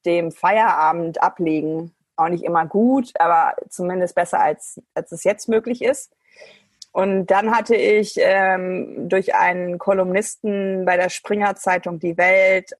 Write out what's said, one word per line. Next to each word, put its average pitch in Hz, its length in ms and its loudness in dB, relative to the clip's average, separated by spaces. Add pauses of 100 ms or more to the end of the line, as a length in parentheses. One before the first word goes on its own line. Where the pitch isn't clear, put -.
dem 170 260 0
Feierabend 170 880 0
ablegen, 160 720 -2 (240)
auch 165 100 2
nicht 170 160 -4
immer 165 220 0
gut, 240 520 0
aber 165 360 2 (140)
zumindest 180 460 -4
besser, 175 260 0
als, - 420 -4 (120)
als - 180 -8
es 170 120 -14
jetzt 202 240 -2
möglich 233 340 -2
ist. 262 300 -2 (760)
Und 190 360 0
dann 208 280 2
hatte 226 220 2
ich, 208 420 2
ähm, 185 880 0
durch 185 260 0
einen 180 440 0
Kolumnisten 190 1080 -2
bei 180 120 2
der 180 140 0
Springer 208 440 -2
Zeitung 180 460 -4
Die 170 160 -4
Welt 185 640 4